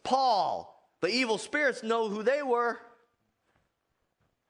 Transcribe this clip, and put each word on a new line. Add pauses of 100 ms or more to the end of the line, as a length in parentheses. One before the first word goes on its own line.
Paul, (100)
the
evil
spirits
know
who
they
were. (1700)